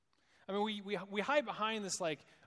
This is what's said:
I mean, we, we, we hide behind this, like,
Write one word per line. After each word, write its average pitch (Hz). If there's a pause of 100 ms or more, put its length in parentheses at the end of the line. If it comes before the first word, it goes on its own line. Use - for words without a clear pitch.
(480)
I 190
mean, 202
we, 214
we, 196 (120)
we 202
hide 277
behind 214
this, 180
like, 160 (280)